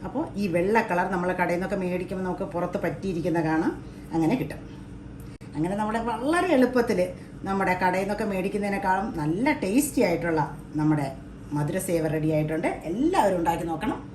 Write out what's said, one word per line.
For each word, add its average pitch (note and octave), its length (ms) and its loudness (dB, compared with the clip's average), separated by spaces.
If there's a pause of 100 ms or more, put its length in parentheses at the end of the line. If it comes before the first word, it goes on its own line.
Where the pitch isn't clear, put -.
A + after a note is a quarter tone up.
അപ്പോൾ C#4 160 -4 (180)
ഈ G#3 40 0 (100)
വെള്ള F#3 220 4 (140)
കളർ F3 240 2
നമ്മൾ F3+ 140 0 (120)
കടയിൽ F3 180 2
നിന്നൊക്കെ F#3 240 -2
മേടിക്കുമ്പോൾ F#3 460 -2
നമുക്ക് F3+ 260 -4
പുറത്ത് E3+ 300 -2
പറ്റിയിരിക്കുന്ന E3+ 640 0
കാണാം, E3 240 2 (420)
അങ്ങനെ E3 260 4
കിട്ടും. - 200 -6 (960)
അങ്ങനെ F3 240 0
നമ്മുടെ G#3+ 200 0 (100)
വളരെ D#4+ 460 2
എളുപ്പത്തിൽ A#3+ 440 4 (480)
നമ്മുടെ F#3+ 340 2
കടയിൽ F#3 220 2
നിന്നൊക്കെ G#3 280 -2
മേടിക്കുന്നതിനേക്കാളും G3 760 0 (140)
നല്ല G3 300 2 (100)
ടേസ്റ്റി A#3 460 2
ആയിട്ടുള്ള D#3+ 340 2 (380)
നമ്മുടെ D3+ 280 2 (480)
മധുര D3 220 0 (100)
സേവ E3 260 2
റെഡി D#3 220 2
ആയിട്ടുണ്ട്. D#3 340 0 (220)
എല്ലാവരും A3+ 500 4
ഉണ്ടാക്കി E3 300 0
നോക്കണം. F#3+ 260 -2 (160)